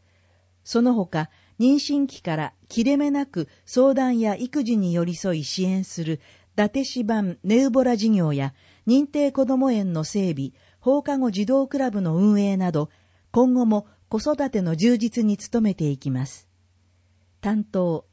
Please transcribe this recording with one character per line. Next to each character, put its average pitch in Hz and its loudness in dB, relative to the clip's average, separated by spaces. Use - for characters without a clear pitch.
そ - -2
の 247 4
他、 175 -2
妊 254 4
娠 285 0
期 - -18
か 160 -4
ら 151 -6
切 233 -2
れ 277 2
目 294 0
な 285 -2
く 165 -6
相 262 4
談 254 0
や 214 0
育 254 -4
児 226 0
に 185 0
寄 170 0
り 175 -4
添 175 -4
い 151 -6
支 185 -6
援 185 -2
す 175 -10
る 160 -4
伊 - -20
達 208 0
市 254 -6
版 202 -2
ネ 233 4
ウ 269 2
ボ 254 4
ラ 247 2
事 214 0
業 175 2
や、 139 -2
認 277 4
定 285 0
こ 269 0
ど 262 0
も 262 2
園 196 -2
の 160 -2
整 185 -2
備、 135 -6
放 277 0
課 285 -4
後 254 0
児 196 -2
童 269 2
ク 285 -4
ラ 262 -2
ブ 202 -4
の 165 0
運 202 4
営 196 0
な 185 0
ど、 156 -2
今 254 4
後 247 2
も 214 0
子 220 -4
育 285 -2
て 220 -2
の 165 -2
充 226 2
実 226 -2
に 202 0
努 - -4
め 208 2
て 156 -2
い 139 -4
き 135 -6
ま 127 -4
す。 - -14
担 208 -2
当、 180 -2